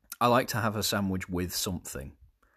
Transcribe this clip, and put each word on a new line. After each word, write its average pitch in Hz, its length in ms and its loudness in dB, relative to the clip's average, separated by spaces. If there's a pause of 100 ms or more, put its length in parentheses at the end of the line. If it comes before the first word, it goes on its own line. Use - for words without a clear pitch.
(200)
I 117 80 4
like 120 220 4
to 120 80 -2
have 107 180 0
a 101 80 -2
sandwich 95 460 0
with 90 260 -2
something. - 600 -6 (400)